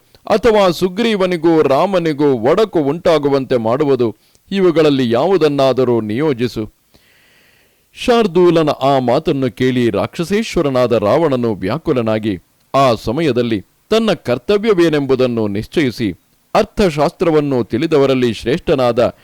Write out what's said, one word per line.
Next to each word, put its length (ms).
ಅಥವಾ 440
ಸುಗ್ರೀವನಿಗೂ 920
ರಾಮನಿಗೂ 680
ಒಡಕು 460
ಉಂಟಾಗುವಂತೆ 800
ಮಾಡುವುದು, 600
ಇವುಗಳಲ್ಲಿ 600
ಯಾವುದನ್ನಾದರೂ 880
ನಿಯೋಜಿಸು. 720
ಶಾರ್ದೂಲನ 800
ಆ 280
ಮಾತನ್ನು 520
ಕೇಳಿ 400
ರಾಕ್ಷಸೇಶ್ವರನಾದ 1000
ರಾವಣನು 600
ವ್ಯಾಕುಲನಾಗಿ 840
ಆ 200
ಸಮಯದಲ್ಲಿ 640
ತನ್ನ 220
ಕರ್ತವ್ಯವೇನೆಂಬುದನ್ನು 1400
ನಿಶ್ಚಯಿಸಿ 640
ಅರ್ಥಶಾಸ್ತ್ರವನ್ನು 1120
ತಿಳಿದವರಲ್ಲಿ 720
ಶ್ರೇಷ್ಠನಾದ 880